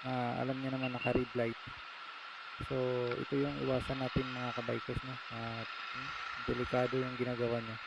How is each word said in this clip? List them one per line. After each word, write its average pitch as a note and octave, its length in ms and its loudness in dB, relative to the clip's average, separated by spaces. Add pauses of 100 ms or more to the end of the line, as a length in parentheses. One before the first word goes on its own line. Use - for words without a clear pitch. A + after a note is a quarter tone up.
Ah, B2+ 400 2
alam C3 160 0
niya C3+ 160 0
naman C3 160 0
naka-red B2 400 2
light. A#2 240 2 (1120)
So, C3+ 80 0 (400)
ito C#3 240 2
yung C#3+ 240 2
iwasan C3+ 400 2
natin, C3 240 2
mga B2 320 -2
kabikers, A#2+ 480 0
no? C3 80 -6 (160)
Ah, A2+ 320 -4
hmm, - 460 -6 (420)
delikado B2 480 4
yung B2+ 160 0
ginagawa A#2+ 480 2
niya. A2 240 -4